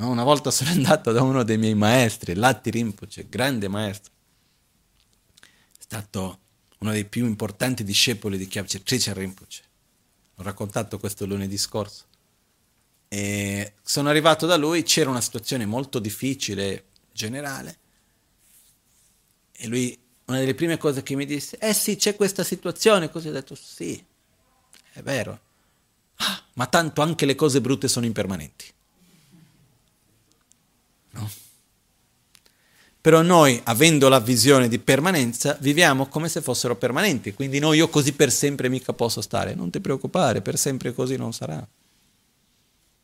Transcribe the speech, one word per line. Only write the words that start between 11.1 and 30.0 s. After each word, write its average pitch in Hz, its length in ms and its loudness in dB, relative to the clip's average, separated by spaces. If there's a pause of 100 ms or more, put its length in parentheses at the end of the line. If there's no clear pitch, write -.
lunedì 98 320 -4
scorso. - 520 -6 (1000)
E 101 640 -4 (100)
sono 143 240 -2
arrivato 156 380 4
da 175 100 2
lui, 156 280 0
c'era 151 260 2
una 123 100 -2
situazione 117 460 -6
molto 123 340 -6
difficile, 101 840 -6 (260)
generale, 180 680 -10 (1700)
e - 160 -14
lui, 123 320 -4 (260)
una 131 140 -4
delle 131 160 0
prime 160 220 -2
cose 143 260 -2
che 139 120 -6
mi 139 100 -4
disse, 143 320 -8
"Eh 214 160 0
sì, 208 240 -2
c'è 202 180 0
questa 196 300 -2
situazione", 180 640 2
così 165 180 -10
ho 151 60 -8
detto, 135 200 -10
"Sì, - 480 -12 (920)
è - 80 -20
vero. 117 400 -6 (720)
Ah, - 260 -6 (120)
ma 123 140 -6
tanto 160 340 0
anche 156 240 0
le 135 100 2
cose 139 240 2
brutte 123 300 0
sono 120 160 0
impermanenti." 98 680 -6 (2500)